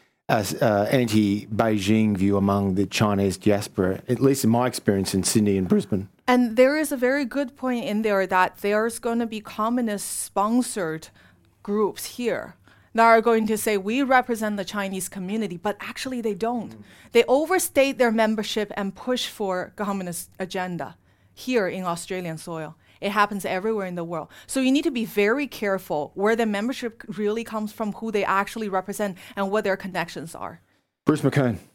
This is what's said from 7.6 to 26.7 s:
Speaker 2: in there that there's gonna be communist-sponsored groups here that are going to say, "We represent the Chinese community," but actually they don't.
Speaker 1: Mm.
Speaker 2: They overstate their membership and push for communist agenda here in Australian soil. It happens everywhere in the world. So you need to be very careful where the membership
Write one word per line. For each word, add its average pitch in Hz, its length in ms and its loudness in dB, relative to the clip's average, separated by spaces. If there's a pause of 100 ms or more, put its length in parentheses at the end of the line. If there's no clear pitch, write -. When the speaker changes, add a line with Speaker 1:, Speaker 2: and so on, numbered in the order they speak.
Speaker 2:
in 208 180 -2
there 202 240 2
that 185 340 2
there's 214 380 0
gonna 233 300 -2
be 214 140 -8
communist-sponsored 214 1700 -2 (540)
groups 208 420 -2
here 220 500 -6 (380)
that 226 100 4
are 226 160 8
going 226 280 4
to 220 100 0
say, 214 180 0
"We 214 280 0
represent 240 520 2
the 202 80 -4
Chinese 196 460 -6
community," 196 480 -6
but 202 240 -4
actually 247 400 -8
they 214 120 -2
don't. 226 380 -4
Speaker 1:
Mm. 220 120 -20 (280)
Speaker 2:
They 233 140 6
overstate 285 720 2
their 240 140 4
membership 220 680 0
and 196 180 -6
push 254 320 -4
for 185 480 -4
communist 190 540 -6 (100)
agenda 185 560 -6 (380)
here 233 340 -2
in 185 160 -6
Australian 175 540 -6
soil. 160 400 -10 (240)
It - 100 -2
happens 311 320 2
everywhere 196 440 -2
in 180 80 -8
the 170 100 -6
world. 165 240 -8 (180)
So 269 140 -2
you 262 100 4
need 294 140 2
to 339 60 0
be 233 120 -2
very 208 420 2
careful 185 720 -4
where 208 220 2
the 233 80 2
membership 220 580 -4 (140)